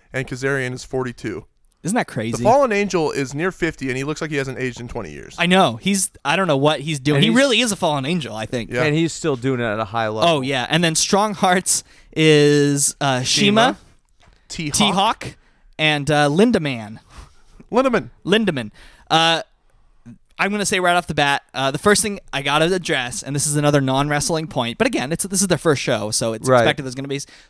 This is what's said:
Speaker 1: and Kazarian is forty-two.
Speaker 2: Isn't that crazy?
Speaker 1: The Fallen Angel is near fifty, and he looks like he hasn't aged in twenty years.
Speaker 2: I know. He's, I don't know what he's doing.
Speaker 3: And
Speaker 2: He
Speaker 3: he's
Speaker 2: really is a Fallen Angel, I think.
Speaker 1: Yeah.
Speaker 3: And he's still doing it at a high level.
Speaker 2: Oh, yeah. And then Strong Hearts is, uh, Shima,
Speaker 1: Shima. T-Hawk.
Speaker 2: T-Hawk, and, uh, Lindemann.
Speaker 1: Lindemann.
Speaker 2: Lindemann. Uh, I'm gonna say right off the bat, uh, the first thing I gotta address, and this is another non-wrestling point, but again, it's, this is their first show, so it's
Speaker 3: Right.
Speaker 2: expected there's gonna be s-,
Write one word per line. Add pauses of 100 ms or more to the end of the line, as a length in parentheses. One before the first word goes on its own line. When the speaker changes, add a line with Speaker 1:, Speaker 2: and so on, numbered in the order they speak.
(120)
Speaker 1:
and
Kazarian
is
forty-two. (360)
Speaker 2:
Isn't
that
crazy?
Speaker 1:
The
Fallen
Angel
is
near
fifty,
and
he
looks
like
he
hasn't
aged
in
twenty
years.
Speaker 2:
I
know.
He's, (140)
I
don't
know
what
he's
doing.
Speaker 3:
And
Speaker 2:
He
Speaker 3:
he's
Speaker 2:
really
is
a
Fallen
Angel,
I
think.
Speaker 1:
Yeah.
Speaker 3:
And
he's
still
doing
it
at
a
high
level.
Speaker 2:
Oh,
yeah.
And
then
Strong
Hearts (320)
is,
uh,
Shima,
Speaker 1:
Shima. (720)
T-Hawk.
Speaker 2:
T-Hawk, (420)
and,
uh,
Lindemann. (680)
Speaker 1:
Lindemann. (140)
Speaker 2:
Lindemann. (400)
Uh, (960)
I'm
gonna
say
right
off
the
bat, (120)
uh,
the
first
thing (140)
I
gotta
address,
and
this
is
another
non-wrestling
point,
but
again,
it's,
this
is
their
first
show,
so
it's
Speaker 3:
Right.
Speaker 2:
expected
there's
gonna
be
s-, (240)